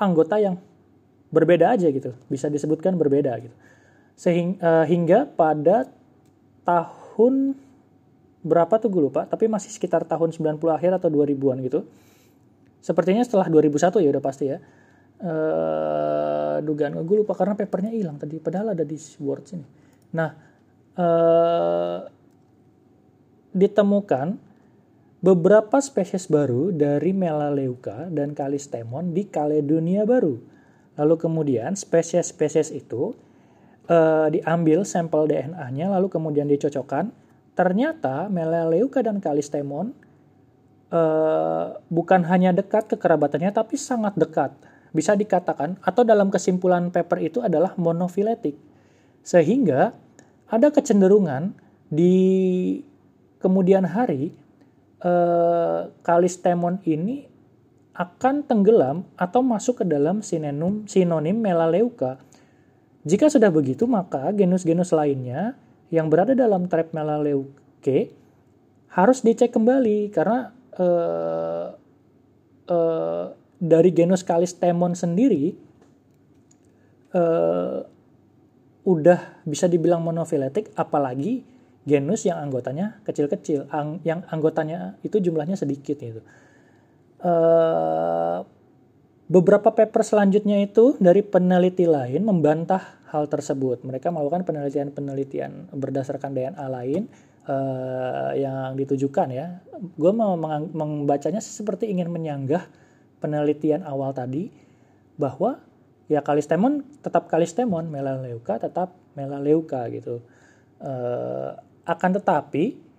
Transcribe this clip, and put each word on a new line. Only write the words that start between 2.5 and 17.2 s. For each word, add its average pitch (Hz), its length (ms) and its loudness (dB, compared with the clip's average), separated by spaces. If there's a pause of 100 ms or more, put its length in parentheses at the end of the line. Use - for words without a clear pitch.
berbeda 143 440 2
gitu. 117 140 -20 (600)
Sehing-, 175 400 0
eh, 165 320 4
hingga 175 400 2
pada 160 600 2 (760)
tahun 254 920 0 (880)
berapa 170 380 2
tuh 220 100 0
gue 180 160 0
lupa, 147 220 -2
tapi - 180 0
masih 220 240 -4
sekitar 170 320 -2
tahun 165 320 -2
sembilan 151 240 -4
puluh 160 160 0
akhir 175 240 0
atau 185 80 -2
dua 147 160 2
ribuan 135 400 0
gitu. 147 240 -4 (960)
Sepertinya 185 400 2
setelah 196 240 2
dua 156 160 6
ribu 147 160 2
satu 180 240 4
ya, 143 80 4
udah 139 80 0
pasti 135 320 -4
ya. 165 80 -8 (640)
Eh, 156 1400 -2
dugaan 151 400 -4
gue 170 240 0